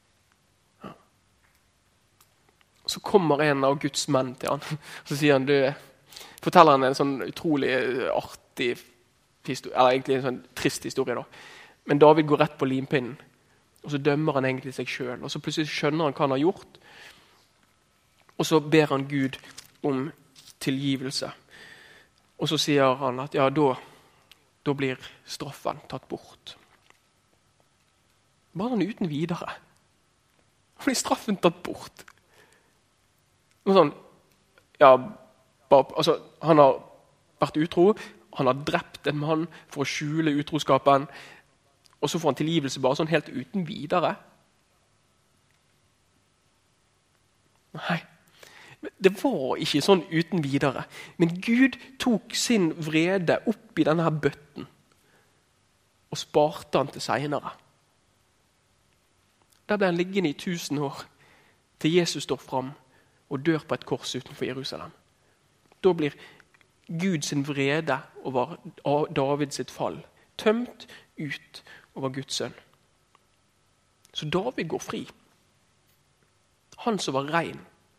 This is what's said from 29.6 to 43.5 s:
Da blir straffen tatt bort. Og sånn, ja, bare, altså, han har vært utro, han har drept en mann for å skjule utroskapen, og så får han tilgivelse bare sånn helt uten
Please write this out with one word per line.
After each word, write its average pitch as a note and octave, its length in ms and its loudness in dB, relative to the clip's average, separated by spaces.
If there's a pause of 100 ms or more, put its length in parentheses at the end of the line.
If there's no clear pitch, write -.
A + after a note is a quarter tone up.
Da - 100 -6
blir C4 120 0
straffen - 420 -2
tatt E3+ 240 2
bort. - 400 -14 (1600)
Og G3 80 6
sånn, D3+ 160 8 (880)
ja, C3 140 12 (760)
bare, C3+ 260 6
altså, D#3 200 2 (280)
han D3+ 160 6
har C3 200 6 (600)
vært D3+ 200 -2
utro, F3 320 4 (460)
han C3+ 120 2
har C#3 160 -4
drept - 440 -4
en D3 100 -4
mann D#3 260 -2 (240)
for C#3 140 -4
å - 40 -4
skjule D#3 520 -2
utroskapen, C#3 680 2 (920)
og D3+ 80 -2
så F3 100 -4
får D#3+ 140 2
han - 80 -6
tilgivelse D3+ 420 -2
bare C3 180 2
sånn D#3+ 120 0
helt D#3 160 0
uten E3 400 -8